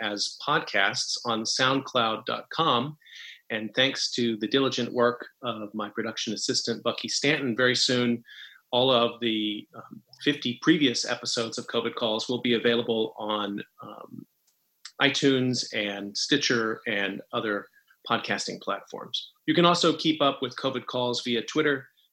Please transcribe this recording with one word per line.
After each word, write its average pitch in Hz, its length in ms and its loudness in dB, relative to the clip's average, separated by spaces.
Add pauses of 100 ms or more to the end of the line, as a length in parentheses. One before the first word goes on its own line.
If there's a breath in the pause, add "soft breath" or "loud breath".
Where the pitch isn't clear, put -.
as 104 440 -4
podcasts 110 760 0
on 113 200 0
soundcloud 120 800 0
dot 117 240 -6
com. 151 480 0 (520 loud breath)
And 110 280 -4
thanks 135 380 2
to 117 200 2
the 107 140 -4
diligent 127 420 2
work 120 340 2 (160)
of 107 320 -8
my 104 140 -4
production 110 460 -6
assistant, 117 500 -2
Bucky 113 240 -2
Stanton, 139 480 0
very 127 220 4
soon, 120 480 2 (460 loud breath)
all 127 200 4
of 117 300 4
the, 107 520 -2
um, - 280 -18 (200)
fifty 123 400 0
previous 151 480 4
episodes 117 480 -4
of 117 100 -8
covid 117 280 -2
Calls 110 320 -2
will 123 140 -2
be 120 140 4
available 113 600 2
on, 104 460 -2 (180)
um, - 440 -16 (760)
iTunes 131 640 4 (100)
and 101 440 -4
Stitcher 113 680 0
and 98 340 -2 (100)
other 104 380 -4 (380 soft breath)
podcasting 104 540 -4
platforms. - 680 -8 (160)
You 151 80 2
can 170 100 6
also 175 260 4
keep 156 300 2
up 139 180 2
with 123 180 -4
covid 123 280 -4
Calls 123 380 -2
via 117 180 0
Twitter 143 460 0 (240 soft breath)